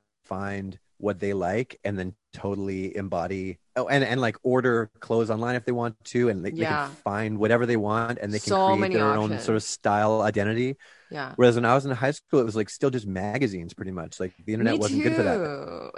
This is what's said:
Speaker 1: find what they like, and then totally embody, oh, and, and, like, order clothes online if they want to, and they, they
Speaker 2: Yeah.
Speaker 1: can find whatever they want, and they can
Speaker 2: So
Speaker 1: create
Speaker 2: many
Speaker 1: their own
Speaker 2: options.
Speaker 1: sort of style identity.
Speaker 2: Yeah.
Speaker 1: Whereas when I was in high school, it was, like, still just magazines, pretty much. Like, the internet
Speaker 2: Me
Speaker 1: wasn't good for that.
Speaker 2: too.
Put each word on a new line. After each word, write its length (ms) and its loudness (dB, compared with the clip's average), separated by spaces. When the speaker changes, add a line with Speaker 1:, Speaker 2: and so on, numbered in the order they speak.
Speaker 1:
find 540 -8
what 220 -2
they 140 -2
like, 500 -2
and 140 -2
then 160 -6
totally 600 -6
embody, 640 -4
oh, 120 -2
and, 160 2
and, 180 0
like, 220 0
order 560 2
clothes 320 0
online 240 -2
if 100 -4
they 60 0
want 320 -2
to, 260 2
and 160 -2
they, 60 -4
they 100 -8
Speaker 2:
Yeah. 260 0
Speaker 1:
can 100 -14
find 420 -2
whatever 260 4
they 120 2
want, 440 0
and 120 -4
they 60 0
can 120 -6
Speaker 2:
So 160 4
Speaker 1:
create 120 4
Speaker 2:
many 160 0
Speaker 1:
their 100 4
own 140 0
Speaker 2:
options. 120 -4
Speaker 1:
sort 120 2
of 80 0
style 580 2
identity. 560 0
Speaker 2:
Yeah. 280 -8
Speaker 1:
Whereas 180 8
when 100 2
I 80 6
was 120 2
in 60 -2
high 200 0
school, 280 0
it 60 4
was, 100 -4
like, 140 -2
still 220 0
just 160 -4
magazines, 680 -2
pretty 180 -10
much. 280 -10
Like, 140 -4
the 80 -4
internet 200 2
Speaker 2:
Me 60 0
Speaker 1:
wasn't 240 0
good 120 2
for 80 2
that. 140 2
Speaker 2:
too. 600 -8